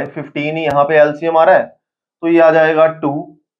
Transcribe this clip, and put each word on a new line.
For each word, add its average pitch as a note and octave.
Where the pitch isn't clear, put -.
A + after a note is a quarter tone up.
fifteen D3
ही E3
यहां C#3+
पे D#3
एलसीएम D3+
आ D#3+
रहा F#3
है, B2
तो E3
ये E3+
आ D#3+
जाएगा D#3+
टू D#3